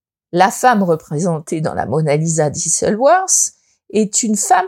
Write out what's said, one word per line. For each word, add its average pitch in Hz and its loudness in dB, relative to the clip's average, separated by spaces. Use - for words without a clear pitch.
La 185 4
femme 240 2
représentée 160 -2
dans - -4
la - -4
Mona 147 0
Lisa 160 0
d'Isleworth 285 0
est 214 -2
une 214 -2
femme 359 2